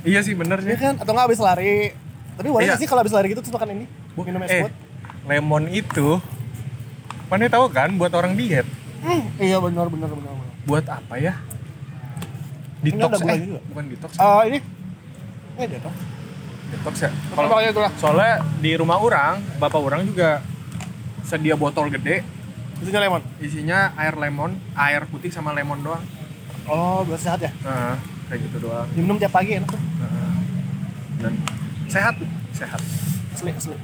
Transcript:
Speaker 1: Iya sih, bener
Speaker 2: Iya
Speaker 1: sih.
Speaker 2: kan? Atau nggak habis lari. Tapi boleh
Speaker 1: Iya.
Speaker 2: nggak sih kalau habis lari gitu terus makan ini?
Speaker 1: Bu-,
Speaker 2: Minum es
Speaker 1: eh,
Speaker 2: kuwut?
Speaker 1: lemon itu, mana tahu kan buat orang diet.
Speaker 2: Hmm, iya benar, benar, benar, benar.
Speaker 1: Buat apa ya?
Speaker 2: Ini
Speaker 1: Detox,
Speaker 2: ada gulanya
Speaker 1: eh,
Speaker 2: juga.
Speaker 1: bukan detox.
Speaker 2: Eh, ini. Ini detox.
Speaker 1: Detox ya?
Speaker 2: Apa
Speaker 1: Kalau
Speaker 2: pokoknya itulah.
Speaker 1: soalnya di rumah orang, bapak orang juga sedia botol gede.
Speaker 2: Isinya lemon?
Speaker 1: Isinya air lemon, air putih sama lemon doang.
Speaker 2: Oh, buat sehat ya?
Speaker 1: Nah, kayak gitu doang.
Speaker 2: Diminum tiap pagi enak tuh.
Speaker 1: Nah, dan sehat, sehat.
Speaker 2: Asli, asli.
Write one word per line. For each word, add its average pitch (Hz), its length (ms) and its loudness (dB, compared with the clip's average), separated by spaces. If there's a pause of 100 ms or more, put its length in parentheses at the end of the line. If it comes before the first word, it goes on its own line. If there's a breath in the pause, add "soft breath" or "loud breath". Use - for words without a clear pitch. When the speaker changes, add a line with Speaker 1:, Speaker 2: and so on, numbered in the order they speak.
Speaker 1:
Iya 196 180 6
sih, 208 120 0
bener 180 280 0
Speaker 2:
Iya 196 80 -2
Speaker 1:
sih. 233 80 4
Speaker 2:
kan? 269 200 2
Atau - 140 0
nggak 247 140 6
habis 233 160 4
lari. 202 500 4 (420)
Tapi - 140 -4
boleh 269 140 6
Speaker 1:
Iya. 190 80 4
Speaker 2:
nggak - 100 4
sih 294 80 2
kalau 247 140 6
habis 214 100 2
lari 196 180 4
gitu 220 120 -2
terus 226 100 -8
makan 220 220 -2
ini? 214 120 -8 (280)
Speaker 1:
Bu-, 175 100 -6
Speaker 2:
Minum 180 180 -4
es 180 80 -6
Speaker 1:
eh, 185 120 4
Speaker 2:
kuwut? - 120 -2 (520)
Speaker 1:
lemon 151 440 2
itu, 180 380 2 (1200)
mana 208 220 4
tahu 247 180 8
kan 143 260 4
buat 175 180 2
orang 175 240 4
diet. 196 320 2 (320)
Speaker 2:
Hmm, 339 200 2 (160)
iya 190 220 4
benar, 175 300 2
benar, 156 200 -4
benar, 143 260 -8
benar. 131 140 -10 (160)
Speaker 1:
Buat 143 260 2
apa 135 280 -10
ya? - 180 0 (1500)
Speaker 2:
Ini 147 120 2
Speaker 1:
Detox, 160 160 2
Speaker 2:
ada 214 80 2
gulanya 165 180 2
Speaker 1:
eh, 165 100 -2
Speaker 2:
juga. 185 200 -8
Speaker 1:
bukan 147 200 -10
detox. - 280 -12
Speaker 2:
Eh, 202 320 8
ini. 269 140 0 (920)
Ini - 160 -6
detox. 139 260 -8 (760)
Speaker 1:
Detox - 280 -6
ya? 143 120 0
Speaker 2:
Apa - 240 -6
Speaker 1:
Kalau - 160 2
Speaker 2:
pokoknya 220 220 6
itulah. 208 240 4
Speaker 1:
soalnya 180 380 6 (240)
di 156 160 2
rumah 165 240 4
orang, 180 360 6 (240)
bapak 147 200 2
orang 147 260 2
juga 165 360 2 (840)
sedia 156 320 0
botol 147 360 2
gede. 143 340 0 (540)
Speaker 2:
Isinya 190 240 0
lemon? 185 200 4 (160)
Speaker 1:
Isinya 156 420 0 (140)
air 156 220 0
lemon, 147 360 -2 (220)
air 143 320 2
putih 147 240 -8
sama 160 220 -4
lemon 143 300 -2
doang. 160 220 -6 (600)
Speaker 2:
Oh, 175 380 2
buat 165 140 -2
sehat 165 220 -2
ya? 156 120 -2 (100)
Speaker 1:
Nah, 127 380 -2 (280)
kayak 123 140 -6
gitu - 200 -4
doang. 117 280 -4
Speaker 2:
Diminum 175 260 2
tiap 202 160 2
pagi 190 220 4
enak 185 160 0
tuh. - 100 -4 (180)
Speaker 1:
Nah, - 340 -2 (880)
dan - 140 -2 (520)
sehat, 208 300 0 (380)
sehat. - 260 -6 (520)
Speaker 2:
Asli, 175 220 -6
asli. 156 300 -6